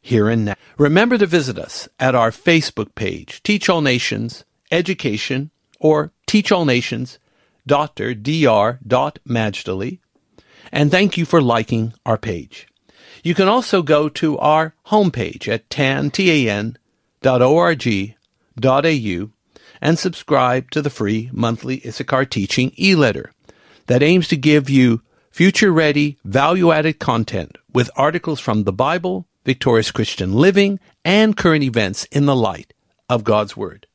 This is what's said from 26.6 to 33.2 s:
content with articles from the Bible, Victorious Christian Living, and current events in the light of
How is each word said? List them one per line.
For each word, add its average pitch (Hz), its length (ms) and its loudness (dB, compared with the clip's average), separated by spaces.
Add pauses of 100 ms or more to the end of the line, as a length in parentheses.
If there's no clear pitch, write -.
content 113 600 -4 (160)
with 120 200 2
articles 151 460 -2
from 107 240 -2
the 98 80 -2
Bible, 175 540 -4 (180)
Victorious 120 460 0
Christian 95 420 -6
Living, 196 480 2 (240)
and 214 320 2
current 156 260 2
events 113 440 -2
in 143 180 0
the 139 100 2
light 123 380 -2 (380)
of 120 120 0